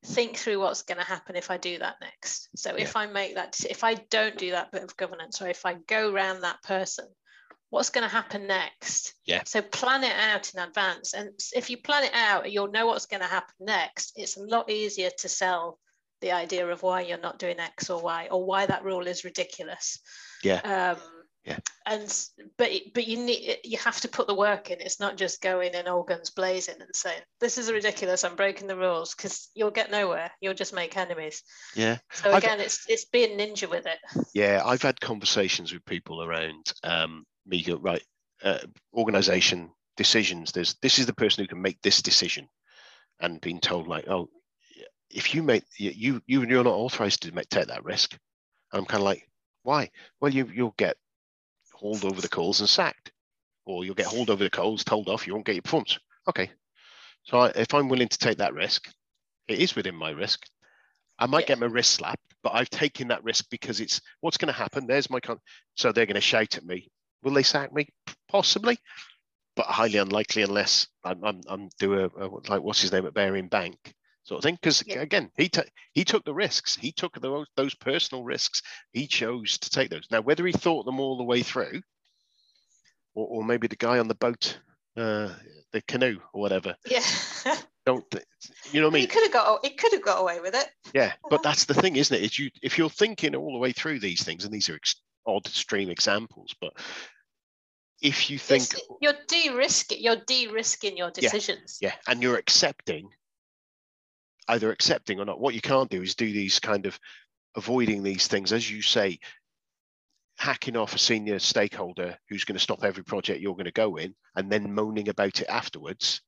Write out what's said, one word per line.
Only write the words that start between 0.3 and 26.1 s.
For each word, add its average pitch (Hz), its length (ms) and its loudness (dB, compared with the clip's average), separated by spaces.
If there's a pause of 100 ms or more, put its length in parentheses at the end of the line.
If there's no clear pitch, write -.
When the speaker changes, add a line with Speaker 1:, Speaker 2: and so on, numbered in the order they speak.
Speaker 1:
through 208 220 -2
what's - 240 -2
gonna 175 200 -6
happen 180 320 -8
if 175 140 -8
I 185 80 -2
do 175 220 -6
that - 220 -6
next. - 540 -10
So - 200 -6
Speaker 2:
Yeah. - 80 -2
Speaker 1:
if - 120 -6
I 214 120 -2
make 196 280 -4
that, - 240 -6 (100)
if - 140 -6
I 226 120 4
don't 220 420 -2
do 180 140 -4
that 175 200 -4
bit 185 120 -8
of 185 140 -16
governance, 175 440 -8
or 190 60 -6
if 180 180 -4
I 180 80 -2 (140)
go 220 260 2
round 190 300 -2
that 175 200 -4
person, 190 440 -4 (680)
what's - 140 2
gonna - 180 0
happen 202 400 -4
next. - 680 -2 (100)
Speaker 2:
Yeah. 175 200 0
Speaker 1:
So - 160 -2
plan 262 440 0
it 214 100 2
out 208 380 0
in 185 80 -8
advance. 175 520 -2
And 202 240 -8
s-, - 160 -8
if 247 160 -2
you 247 80 -6
plan 294 280 2
it - 80 -2
out, 208 360 2
you'll 202 220 -2
know 220 140 2
what's 233 200 2
gonna 190 220 -4
happen 180 320 -4
next. 190 560 -4
It's 196 220 -8
a 196 60 -12
lot 226 280 0
easier 202 380 -2 (100)
to - 80 -6
sell 175 500 -2 (440)
the 185 100 -2
idea 175 340 -2
of 175 180 -4
why 185 180 2
you're 175 160 -6
not 175 200 -8
doing 175 220 -4
X - 300 -8
or 175 120 -2
Y, 165 300 -4
or 185 140 0
why 190 200 2
that 190 200 -2
rule 185 200 -4
is 180 200 -6
ridiculous. - 720 -8 (420)
Speaker 2:
Yeah. 95 200 2
Speaker 1:
Um, 185 400 0 (420)
Speaker 2:
Yeah. - 160 -8 (260)
Speaker 1:
and 214 180 -4
s-, - 280 -6 (260)
but, 240 140 4 (220)
but 240 140 -2
you 226 100 -2
need, 240 480 -2
you 220 140 -6
have - 200 -2
to - 80 -6
put - 200 -2
the 202 60 0
work 202 380 0
in. 175 80 -6
It's 180 220 -6
not 196 160 -4
just 185 240 -4
going 180 320 0
in 175 160 -4
all 180 140 0
guns 170 260 -4